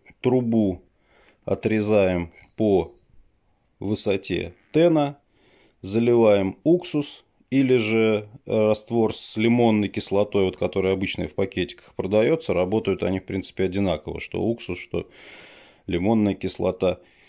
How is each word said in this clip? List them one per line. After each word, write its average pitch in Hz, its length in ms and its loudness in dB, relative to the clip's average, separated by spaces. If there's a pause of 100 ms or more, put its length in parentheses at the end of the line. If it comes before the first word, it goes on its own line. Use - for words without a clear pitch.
(200)
трубу 113 600 0 (640)
отрезаем 101 880 0 (240)
по 101 360 2 (840)
высоте 98 760 -4 (180)
тена, 151 480 2 (600)
заливаем 107 840 4
уксус – 156 580 -2 (260)
или 127 280 2
же, 110 500 0 (180)
э, 107 220 2
раствор 113 480 0
с - 220 -12
лимонной 113 500 4
кислотой, 101 560 0
вот, 92 140 -2
который 92 340 0
обычно 92 380 -4
в - 40 -20
пакетиках - 600 -6
продается, 107 580 0
работают 95 500 -2
они, 95 160 -2
в - 60 -16
принципе, 95 380 -6
одинаково, 92 560 -4
что - 220 -8
уксус, 104 360 -6
что - 300 -8 (800)
лимонная 101 480 0
кислота. 92 680 -4 (280)